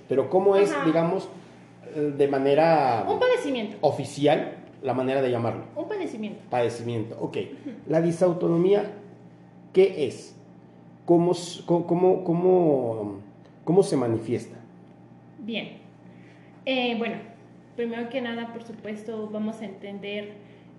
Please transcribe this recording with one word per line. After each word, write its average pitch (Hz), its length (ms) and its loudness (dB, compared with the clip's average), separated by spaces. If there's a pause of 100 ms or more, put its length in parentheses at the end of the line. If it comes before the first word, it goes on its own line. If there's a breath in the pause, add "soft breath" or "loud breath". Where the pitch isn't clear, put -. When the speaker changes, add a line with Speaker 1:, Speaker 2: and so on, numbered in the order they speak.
Speaker 1:
pero 131 220 0
¿cómo 196 260 4
es, 196 160 4
Speaker 2:
Ajá. 175 140 -2
Speaker 1:
digamos, 165 420 0 (680 loud breath)
eh, 147 200 -2
de 139 120 4
manera 139 800 4
Speaker 2:
Un 440 100 0
padecimiento. 294 600 0
Speaker 1:
oficial 143 720 0 (300)
la 127 100 -2
manera 131 300 0
de 127 80 2
llamarlo? 113 320 -2 (120)
Speaker 2:
Un 320 140 -6
padecimiento. 233 500 -8 (120)
Speaker 1:
Padecimiento, 117 680 -4
ok. - 180 -6
Speaker 2:
Ujú. 98 380 -10 (140)
Speaker 1:
La 160 100 2
disautonomía, 170 920 2 (840)
¿qué 185 320 4
es? - 300 -8 (680)
¿Cómo 170 260 6
s-, - 340 -6
co-, 170 220 0
cómo, 185 360 4
cómo, 147 920 2 (500)
cómo 180 180 6
se 156 140 0
manifiesta? 117 580 -2 (840)
Speaker 2:
Bien. 214 380 -8 (840 loud breath)
Eh, 247 360 -2
bueno, 226 160 -4 (600)
primero 233 340 -6
que 262 120 -6
nada, 233 320 -8
por 220 100 -14
supuesto, 214 680 -10
vamos 214 300 -6
a 220 40 -10
entender 202 680 -10 (440 loud breath)